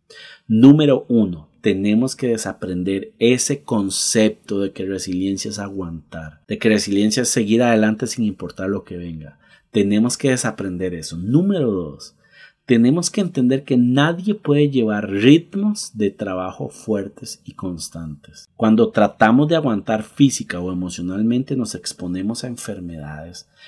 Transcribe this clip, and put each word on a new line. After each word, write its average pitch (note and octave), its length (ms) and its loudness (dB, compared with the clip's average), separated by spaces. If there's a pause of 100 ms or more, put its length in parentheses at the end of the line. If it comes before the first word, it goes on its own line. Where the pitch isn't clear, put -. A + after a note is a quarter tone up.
(480)
Número C3+ 600 8
uno, F#2+ 420 0 (120)
tenemos G#2+ 560 0
que C3 100 -4
desaprender G2 920 -4
ese B2+ 440 2
concepto G#2+ 960 0
de G2 140 -4
que F#2+ 120 -10
resiliencia F#2+ 640 -4
es G#2 100 -8
aguantar, E2+ 880 -12
de G#2+ 100 -6
que A#2 100 0
resiliencia G#2 560 2
es A2+ 60 -2
seguir A2+ 340 2
adelante A2 420 2
sin A#2 200 -4
importar F#2+ 440 -6
lo G2 140 -4
que F2+ 140 -14
venga. D#2+ 420 -14 (320)
Tenemos G#2 460 2
que C3+ 140 0
desaprender F#2+ 640 -4
eso. D#2+ 240 -10
Número C#3+ 540 2
dos, E2 460 -8 (480)
tenemos B2+ 440 4
que - 120 -2
entender C3+ 420 0
que C#3 120 -2
nadie D3+ 600 2
puede D3 340 2
llevar G#2+ 400 0
ritmos D#3+ 840 2
de G#2 160 0
trabajo F#2 580 -8
fuertes - 760 -8
y - 120 -20
constantes. E2 920 -12 (100)
Cuando A2 360 4
tratamos A2+ 560 4
de E3 80 0
aguantar A2 480 -2
física - 560 0
o F2+ 120 -6
emocionalmente, F#2 840 -4
nos A#2 200 -4
exponemos F#2 680 -8
a B2+ 40 -8
enfermedades E2+ 1040 -12 (180)